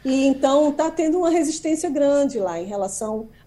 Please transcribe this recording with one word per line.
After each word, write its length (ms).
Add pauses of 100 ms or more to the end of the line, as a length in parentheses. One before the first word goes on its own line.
E 220
então 460
tá 180
tendo 280
uma 120
resistência 600
grande 500
lá 180
em 60
relação 640 (180)